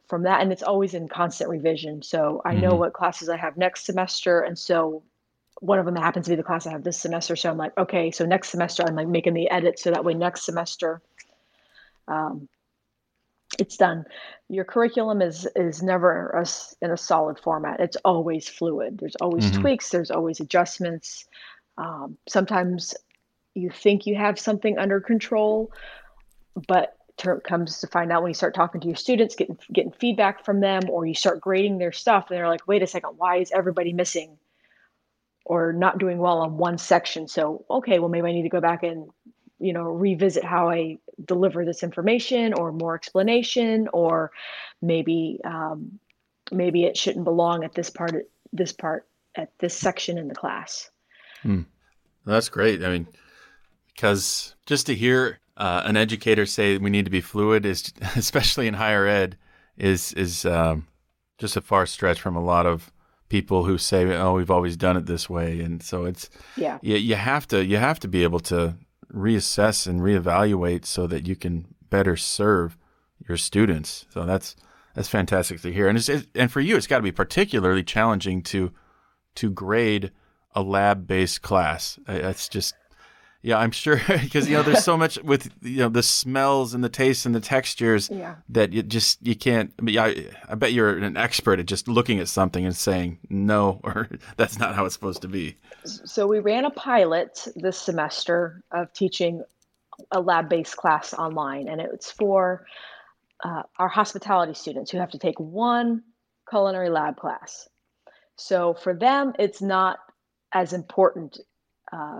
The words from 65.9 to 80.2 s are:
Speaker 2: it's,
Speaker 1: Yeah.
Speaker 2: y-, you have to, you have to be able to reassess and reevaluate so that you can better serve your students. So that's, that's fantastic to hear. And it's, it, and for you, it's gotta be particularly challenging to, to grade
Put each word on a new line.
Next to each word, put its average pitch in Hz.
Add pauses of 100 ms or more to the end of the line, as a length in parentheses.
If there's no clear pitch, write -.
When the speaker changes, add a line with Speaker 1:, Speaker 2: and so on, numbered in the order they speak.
Speaker 2:
it's, 92 (280)
Speaker 1:
Yeah. -
Speaker 2:
y-, 107
you 107
have 131
to, 98
you 101
have 139
to 95
be 90
able 85
to 85 (380)
reassess 104
and 87
reevaluate 90
so 90
that 82
you 92
can 87 (220)
better 92
serve 92 (540)
your 87
students. 92
So 87
that's, 92 (380)
that's 107
fantastic 92
to 90
hear. 98
And 107
it's, 117
it, 139
and 123
for 143
you, 185
it's -
gotta 127
be 95
particularly 95
challenging 98
to, 92 (640)
to 113
grade 104 (420)